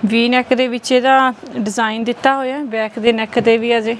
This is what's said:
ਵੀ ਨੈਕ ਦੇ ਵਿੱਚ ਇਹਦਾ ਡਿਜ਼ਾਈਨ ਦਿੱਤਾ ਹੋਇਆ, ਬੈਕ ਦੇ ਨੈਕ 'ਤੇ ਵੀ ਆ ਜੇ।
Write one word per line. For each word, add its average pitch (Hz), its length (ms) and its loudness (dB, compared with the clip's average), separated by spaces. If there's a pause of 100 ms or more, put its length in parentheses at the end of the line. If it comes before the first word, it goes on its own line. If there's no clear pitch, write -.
ਵੀ 226 240 2
ਨੈਕ 254 240 2
ਦੇ 254 140 0
ਵਿੱਚ 240 240 -4
ਇਹਦਾ 262 420 4 (200)
ਡਿਜ਼ਾਈਨ 220 500 -4
ਦਿੱਤਾ 247 320 0
ਹੋਇਆ, 269 280 -4
ਬੈਕ 220 360 -6
ਦੇ 220 120 2
ਨੈਕ 220 280 -2
'ਤੇ 226 180 4
ਵੀ 233 140 -2
ਆ 233 100 2
ਜੇ। 226 180 -4